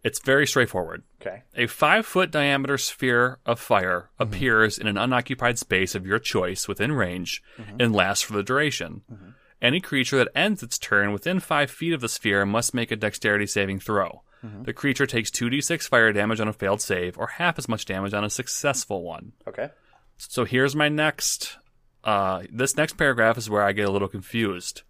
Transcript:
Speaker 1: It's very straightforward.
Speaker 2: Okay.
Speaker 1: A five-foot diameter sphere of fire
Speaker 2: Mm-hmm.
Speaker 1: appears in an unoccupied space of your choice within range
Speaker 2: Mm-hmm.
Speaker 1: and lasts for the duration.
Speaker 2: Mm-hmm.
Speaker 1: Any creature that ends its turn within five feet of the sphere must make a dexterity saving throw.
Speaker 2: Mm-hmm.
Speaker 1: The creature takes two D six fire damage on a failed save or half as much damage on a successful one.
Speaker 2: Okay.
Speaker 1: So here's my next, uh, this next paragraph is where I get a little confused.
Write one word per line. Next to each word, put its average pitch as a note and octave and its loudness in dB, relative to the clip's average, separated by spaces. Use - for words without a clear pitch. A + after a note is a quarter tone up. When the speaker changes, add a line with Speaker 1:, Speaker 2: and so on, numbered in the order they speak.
Speaker 1:
It's - -4
very C#3 4
straightforward. F2 0
Speaker 2:
Okay. G2 -12
Speaker 1:
A A#2+ 0
five-foot E3+ 2
diameter C#3 0
sphere B2 0
of A#2 0
fire F#2 2
Speaker 2:
Mm-hmm. - 0
Speaker 1:
appears A2 2
in A2 -4
an G2+ 0
unoccupied A#2+ 0
space F#2+ 0
of F#2 -6
your G2+ 2
choice F#2 -2
within G#2+ -2
range F2+ -4
Speaker 2:
Mm-hmm. G#2 -16
Speaker 1:
and A#2 4
lasts G2 2
for - -10
the G2+ 0
duration. B2+ -2
Speaker 2:
Mm-hmm. F#2 -20
Speaker 1:
Any C3 2
creature C3+ 0
that B2 4
ends F#3 0
its - -8
turn G2+ 2
within F3+ -2
five D3 0
feet E3+ -4
of D3 -2
the A#2 -2
sphere G2+ 2
must A2 0
make A#2+ -2
a A2+ -2
dexterity G#2 0
saving G2 -2
throw. G2+ -2
Speaker 2:
Mm-hmm. G#2 -14
Speaker 1:
The B2+ -6
creature C#3 0
takes A#2 -2
two A#2+ -2
D C#3 0
six E3 -4
fire A2+ 6
damage G#2+ 2
on G#2+ 0
a G#2+ -4
failed G2+ 0
save F2+ -2
or A2+ -4
half E3+ -2
as D3 -8
much A2 -2
damage G2 -4
on G#2 0
a G#2 -4
successful - -4
one. E2+ -12
Speaker 2:
Okay. A2+ -8
Speaker 1:
So - -4
here's C3 2
my D3+ 2
next, - -2
uh, G2 0
this B2+ -2
next D3+ -2
paragraph A#2 4
is A2 -6
where G#2 2
I G2 4
get G#2 0
a G2 2
little G2 0
confused. G2 -4